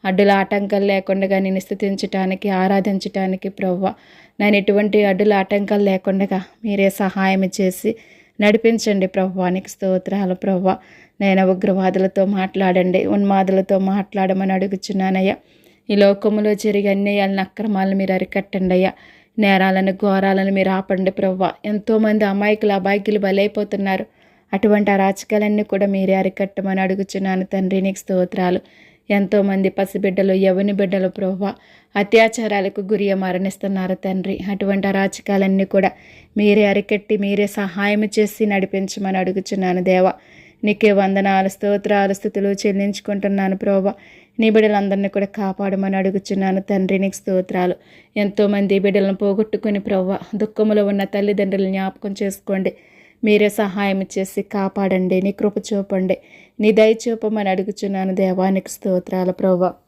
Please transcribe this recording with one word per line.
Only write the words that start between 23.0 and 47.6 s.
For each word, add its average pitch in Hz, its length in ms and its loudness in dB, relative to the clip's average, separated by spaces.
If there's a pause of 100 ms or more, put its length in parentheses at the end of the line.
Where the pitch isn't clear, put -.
బలైపోతున్నారు. 196 800 -2 (460)
అటువంటి 208 380 2
అరాచకాలన్నీ 208 840 0
కూడా 196 220 2
మీరే 190 280 0
అరికట్టమని 190 600 -4
అడుగుచున్నాను 190 720 -2
తండ్రి. 190 320 0
నీకు 190 160 -4
స్తోత్రాలు. 180 580 0 (500)
ఎంతోమంది 196 600 2
పసిబిడ్డలు, 190 640 -2 (100)
యవ్వని 190 340 2
బిడ్డలు 190 380 0
ప్రభువా 196 340 -4 (440)
అత్యాచారాలకు 208 840 2 (100)
గురి 208 180 0
అయి 190 120 0
మరణిస్తున్నారు 190 840 -2
తండ్రి. 190 300 -4 (180)
అటువంటి 196 380 -2
అరాచకాలన్నీ 196 840 0
కూడా 196 160 4 (460)
మీరే 208 340 4
అరికట్టి 208 440 -2 (100)
మీరే 202 220 0 (120)
సహాయం 202 440 -2 (140)
చేసి 214 260 0 (100)
నడిపించమని 196 720 -2
అడుగుచున్నాను 185 680 -2
దేవా. 185 220 4 (500)
నీకే 208 360 2
వందనాలు, 196 560 2
స్తోత్రాలు, 202 640 0
స్తుతులు 202 320 -2 (120)
చెల్లించుకుంటున్నాను 196 1000 -2
ప్రభువా. 202 300 0 (460)
నీ 220 120 4
బిడ్డలందరినీ 202 580 2
కూడా 196 200 -2 (100)
కాపాడమని 196 640 -2
అడుగుచున్నాను 190 600 -2 (100)
తండ్రి. 190 340 2
నీకు 190 160 -4
స్తోత్రాలు. 185 560 -2 (400)